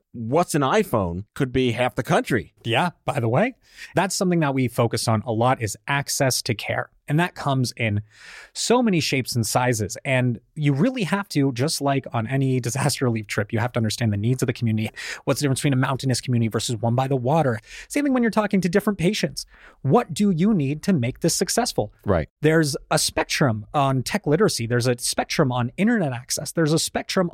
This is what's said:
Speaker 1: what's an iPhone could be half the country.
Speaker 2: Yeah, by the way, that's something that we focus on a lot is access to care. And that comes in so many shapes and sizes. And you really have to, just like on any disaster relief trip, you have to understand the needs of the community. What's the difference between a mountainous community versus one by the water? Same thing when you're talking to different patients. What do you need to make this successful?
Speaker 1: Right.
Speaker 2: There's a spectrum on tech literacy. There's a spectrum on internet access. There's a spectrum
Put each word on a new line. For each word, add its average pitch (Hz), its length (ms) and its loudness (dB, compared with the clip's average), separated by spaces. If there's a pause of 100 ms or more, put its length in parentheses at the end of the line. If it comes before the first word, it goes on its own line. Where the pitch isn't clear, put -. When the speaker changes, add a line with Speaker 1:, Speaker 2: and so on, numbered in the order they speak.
(120)
Speaker 1:
what's 123 420 0
an 143 80 2
iPhone 131 640 0 (100)
could 131 180 -2
be 127 200 2
half 123 220 0
the 131 80 -4
country. 170 500 0 (120)
Speaker 2:
Yeah, 135 260 2 (140)
by 123 160 -2
the 113 80 0
way, 196 280 0 (380)
that's 185 200 0
something 180 260 2
that 139 140 0
we 131 140 2
focus 120 400 -2
on 110 180 2
a 120 60 -2
lot 123 300 2
is 104 140 -4 (120)
access 139 540 0
to 120 120 -2
care. - 360 -6 (160)
And 147 140 0
that 175 140 -2
comes 131 420 -2
in 104 240 -2 (540)
so 247 280 2
many 196 160 4
shapes 131 380 -2
and 113 100 0
sizes. 123 600 0
And 127 340 0 (140)
you 147 180 2
really 233 300 2
have 196 280 -2
to, 139 220 2
just 135 300 -2
like 139 320 0
on 110 120 -2
any 131 340 0
disaster 131 440 -2
relief 113 220 0
trip, - 260 -4
you 113 60 0
have 120 140 -2
to 123 60 -2
understand 110 320 0
the 101 60 0
needs 117 260 0
of 123 40 0
the 120 80 0
community. 110 340 -2 (360)
What's 139 160 0
the 147 40 -2
difference 135 160 0
between 139 140 2
a - 20 2
mountainous 131 460 -2
community 117 260 0
versus 113 280 -4
one 117 180 0
by 131 120 0
the 135 100 0
water? 127 420 2 (300)
Same 285 160 -2
thing 269 100 2
when 247 80 2
you're 226 80 2
talking 202 320 0
to 180 80 0
different 196 280 2
patients. 165 460 -2 (380)
What 175 320 2
do 202 160 2
you 190 240 2
need 147 300 -2
to 196 100 2
make 123 260 -2
this 170 140 2
successful? - 580 -2 (140)
Speaker 1:
Right. 87 240 0 (100)
Speaker 2:
There's 156 340 2 (160)
a 156 80 2
spectrum - 760 -2
on 135 280 2
tech - 240 -4
literacy. 147 400 2
There's 120 200 0
a 123 100 2
spectrum - 560 0
on 123 240 -2
internet 190 380 2
access. - 380 -8
There's 156 200 2
a 160 60 4
spectrum - 560 -2